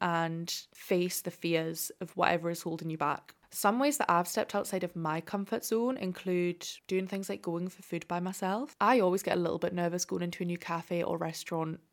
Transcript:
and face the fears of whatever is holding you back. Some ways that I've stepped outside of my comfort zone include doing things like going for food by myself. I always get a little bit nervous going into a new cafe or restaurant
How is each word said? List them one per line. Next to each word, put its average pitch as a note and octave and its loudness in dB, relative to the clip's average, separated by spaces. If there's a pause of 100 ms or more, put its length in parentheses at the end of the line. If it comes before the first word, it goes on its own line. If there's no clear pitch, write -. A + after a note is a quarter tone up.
and E3 0 (220)
face F3+ 0
the - -6
fears E3 -2 (100)
of F3 -8
whatever E3+ 4
is E3+ -4
holding E3 -4
you D#3+ -2
back. - -2 (160)
Some G#3+ 4
ways C#4 4
that - 2
I've F3 6
stepped - 0
outside G3 0
of F3 -4
my E3 -2
comfort G3+ -4
zone A#3 0
include F3+ -2 (200)
doing F#3+ 0
things G3 -6
like G3+ -6
going F3 -2
for - -12
food E3+ -6
by F3 -2
myself. F#3+ -4
I A#3 6
always F#3 4
get F#3 2
a F3+ 2
little E3 0
bit F3+ 0
nervous F3 0
going F3+ -2
into F3 -4
a F3+ -2
new F3 -2
cafe E3+ -4
or F3 -2
restaurant D#3+ -4 (120)